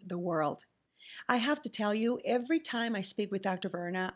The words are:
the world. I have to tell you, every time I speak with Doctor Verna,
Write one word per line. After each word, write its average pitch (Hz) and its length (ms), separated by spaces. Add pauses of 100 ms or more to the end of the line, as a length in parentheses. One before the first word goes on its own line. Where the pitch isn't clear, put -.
the 180 120
world. 160 420 (720)
I 247 80
have 285 260
to 220 60
tell 208 240
you, 233 320
every 247 340
time 233 340
I 196 80
speak 202 300
with 190 100
Doctor 185 280
Verna, 180 460